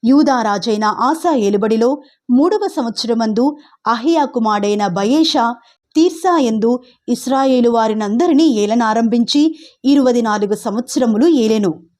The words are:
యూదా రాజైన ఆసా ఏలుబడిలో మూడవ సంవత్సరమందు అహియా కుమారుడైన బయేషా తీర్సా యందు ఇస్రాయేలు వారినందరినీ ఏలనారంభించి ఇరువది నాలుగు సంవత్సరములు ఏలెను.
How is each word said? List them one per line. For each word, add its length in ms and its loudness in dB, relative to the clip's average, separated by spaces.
యూదా 380 2
రాజైన 420 -2
ఆసా 500 -2
ఏలుబడిలో 560 0
మూడవ 460 2
సంవత్సరమందు 800 -2
అహియా 380 0
కుమారుడైన 640 -2
బయేషా 680 0
తీర్సా 420 0
యందు 420 0
ఇస్రాయేలు 640 0
వారినందరినీ 760 0
ఏలనారంభించి 960 0
ఇరువది 380 2
నాలుగు 320 -2
సంవత్సరములు 720 -2
ఏలెను. 460 2